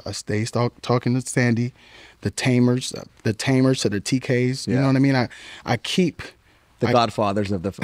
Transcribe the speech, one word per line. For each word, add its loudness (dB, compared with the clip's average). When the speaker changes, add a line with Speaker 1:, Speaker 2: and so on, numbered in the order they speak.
Speaker 1:
I -8
stay -4
st-, -2
talking 0
to -8
Sandy, 0
the -4
Tamers, 2
the 0
Tamers 2
to 0
the -2
T -2
Ks. -12
You 0
Speaker 2:
Yeah. 2
Speaker 1:
know 2
what 4
I 2
mean? 4
I, 0
I 0
keep -2
Speaker 2:
The 0
Speaker 1:
I 2
Speaker 2:
godfathers 2
of -4
the, -4